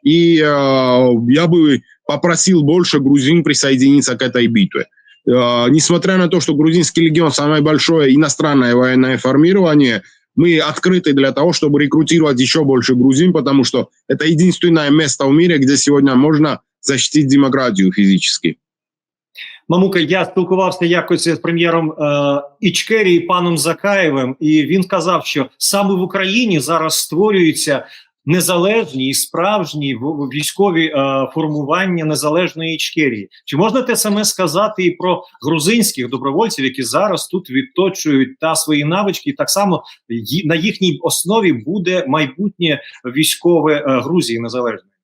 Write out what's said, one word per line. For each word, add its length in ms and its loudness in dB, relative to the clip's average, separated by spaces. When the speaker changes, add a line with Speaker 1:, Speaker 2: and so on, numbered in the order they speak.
Speaker 1:
И, 360 4
э, 40 2
я 180 4
бы 340 2
попросил 560 0
больше 380 2
грузин 440 2
присоединиться 720 2
к 60 -6
этой 260 0
битве. 380 0
Э, 420 2
несмотря 480 2
на 100 2
то, 120 0
что 140 -2
грузинский 480 2
легион 300 2
самое 300 0
большое 520 2
иностранное 600 2
военное 420 2
формирование, 840 2
мы 240 4
открыты 540 0
для 180 2
того, 200 0
чтобы 300 0
рекрутировать 580 2
ещё 240 0
больше 300 2
грузин, 380 4
потому 320 2
что 240 -2
это 180 -2
единственное 640 2
место 360 2
в 80 2
мире, 240 4
где 180 2
сегодня 400 2
можно 440 2
защитить 460 0
демократию 640 2
физически. 640 0
Speaker 2:
Мамука, 300 0
я 260 -2
спілкувався 640 -2
якось 420 -2
з 80 -2
прем'єром, 560 -2
е, 500 -2
Ічкерії 600 0
паном 380 -2
Закаєвим, 840 -2
і 220 2
він 220 0
казав, 420 -2
що 200 -4
саме 360 0
в 80 -2
Україні 580 -2
зараз 400 -2
створюється, 840 0
незалежні 840 -2
і 60 -4
справжні 800 -4
в-, 40 -8
в-, 300 -6
військові, 580 -2
е, 480 -2
формування 680 -4
незалежної 720 -4
Ічкерії. 540 -4
Чи 120 -8
можна 260 0
те 140 -2
саме 280 -2
сказати 600 -2
і 60 2
про 320 -4
грузинських 600 -2
добровольців, 560 -4
які 180 -4
зараз 440 -4
тут 240 -8
відточують 880 -2
та 160 -4
свої 300 -2
навички, 460 -4
і 20 -8
так 180 -6
само 320 -2
ї-, 380 -6
на 80 0
їхній 480 -2
основі 500 -2
буде 560 -4
майбутнє 720 -4
військове, 720 0
е, 120 0
Грузії 400 -4
незалежної? 500 -8